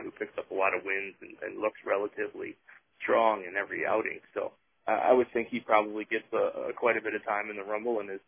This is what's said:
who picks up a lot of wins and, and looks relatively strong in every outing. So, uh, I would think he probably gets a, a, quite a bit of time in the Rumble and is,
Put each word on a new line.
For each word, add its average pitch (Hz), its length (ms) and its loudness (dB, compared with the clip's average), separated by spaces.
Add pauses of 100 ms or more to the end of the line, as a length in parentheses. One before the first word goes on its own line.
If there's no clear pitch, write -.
who 98 80 -8
picks - 260 -10
up - 140 -8
a 90 40 -6
lot 95 220 2
of 92 80 -6
wins 98 400 -4
and, 87 160 -20
and 98 220 -10
looks 107 260 -2
relatively 104 640 -4 (480)
strong 110 480 4
in 92 80 -8
every 92 300 -2
outing. 101 340 0 (140)
So, - 180 -4 (320)
uh, 107 160 2
I 104 120 6
would 123 200 4
think 117 160 0
he 117 120 -4
probably 107 440 2
gets 110 300 -4
a, 104 340 0
a, - 80 -4
quite 113 220 2
a - 20 -2
bit 107 140 -2
of 107 100 -6
time 107 240 -2
in 104 80 -10
the 98 80 -8
Rumble 107 360 -2
and 101 100 -8
is, 98 180 -8